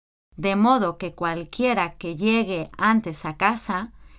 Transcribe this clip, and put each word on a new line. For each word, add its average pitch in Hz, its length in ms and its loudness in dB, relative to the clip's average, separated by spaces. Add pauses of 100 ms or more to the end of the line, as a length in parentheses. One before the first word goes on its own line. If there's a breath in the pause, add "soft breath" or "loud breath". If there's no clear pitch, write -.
(360)
De 196 220 0
modo 208 400 4
que 175 180 -8
cualquiera 175 800 -2
que 170 220 -8
llegue 190 600 0
antes 208 480 2
a 156 120 -8
casa 214 560 -2 (260 soft breath)